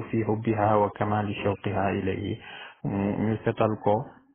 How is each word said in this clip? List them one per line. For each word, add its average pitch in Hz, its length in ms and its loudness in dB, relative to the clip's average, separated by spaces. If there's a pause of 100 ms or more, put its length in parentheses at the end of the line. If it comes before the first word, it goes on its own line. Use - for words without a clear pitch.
(100)
في 113 140 0
حبها 107 500 2
وكمال 104 600 2
شوقها 101 560 -2
إليه، 98 460 -2 (840)
ñu 107 240 0
setal 110 300 2 (100)
ko 104 100 4 (400)